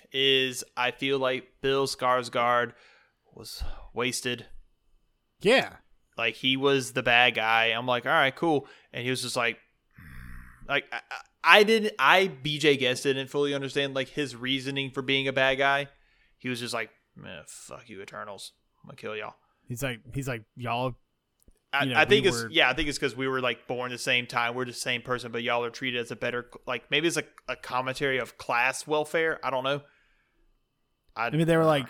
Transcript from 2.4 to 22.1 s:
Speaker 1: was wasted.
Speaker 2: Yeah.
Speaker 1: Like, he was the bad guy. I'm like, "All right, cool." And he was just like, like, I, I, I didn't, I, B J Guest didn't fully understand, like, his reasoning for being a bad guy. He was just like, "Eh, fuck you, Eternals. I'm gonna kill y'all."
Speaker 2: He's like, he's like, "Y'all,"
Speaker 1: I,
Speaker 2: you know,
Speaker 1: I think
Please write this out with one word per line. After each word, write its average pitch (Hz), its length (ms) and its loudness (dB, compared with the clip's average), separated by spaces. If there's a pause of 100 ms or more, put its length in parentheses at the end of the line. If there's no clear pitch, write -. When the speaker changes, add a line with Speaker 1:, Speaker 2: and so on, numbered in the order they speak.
Speaker 1:
was - 300 -14 (320)
wasted. 120 520 -4 (960)
Speaker 2:
Yeah. 208 340 2 (420)
Speaker 1:
Like, 113 160 -2
he 131 240 -2
was 135 340 2
the 131 100 -2
bad 123 320 4
guy. 113 340 2
I'm 117 180 -2
like, 123 180 0
"All 135 80 0
right, 139 240 2
cool." 151 320 0 (240)
And 123 120 -8
he 127 60 -2
was 117 120 -2
just 120 140 -6
like, 117 220 -2 (1120)
like, 139 240 -2
I, 120 80 -8 (100)
I, 131 100 -12 (220)
I 180 200 8
didn't, 214 360 4
I, 175 280 6
B 147 320 -6
J 143 180 6
Guest 127 280 0
didn't 131 240 0
fully 143 260 -2
understand, 139 400 -2
like, 131 140 -2
his 131 280 -6
reasoning 131 540 -4
for 135 100 -6
being 135 280 0
a 131 40 -2
bad 135 240 2
guy. 139 320 2 (480)
He 127 140 -8
was 117 100 -4
just 120 140 -6
like, 113 160 -6 (340)
"Eh, 92 220 -16
fuck - 420 -18
you, 98 140 -16
Eternals. 104 500 -14 (320)
I'm - 40 -20
gonna - 80 -20
kill 107 200 -10
y'all." 110 200 -10 (300)
Speaker 2:
He's 123 160 -10
like, 123 180 -6 (120)
he's 135 160 -6
like, 117 140 -8 (140)
"Y'all," 120 400 -4 (760)
Speaker 1:
I, 139 120 2
Speaker 2:
you 127 100 -2
know, 156 60 4
Speaker 1:
I 156 40 8
think 202 200 4